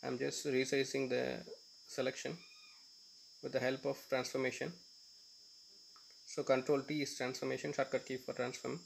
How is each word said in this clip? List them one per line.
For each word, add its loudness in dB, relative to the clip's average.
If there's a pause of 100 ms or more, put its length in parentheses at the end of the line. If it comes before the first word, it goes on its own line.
I'm -2
just -2
resizing 2
the 2 (500)
selection -2 (1080)
with -6
the 2
help 0
of 0 (100)
transformation. 0 (1500)
So -4
control 6
T -2
is -6
transformation, -2
shortcut 0
key -4
for -6
transform. -4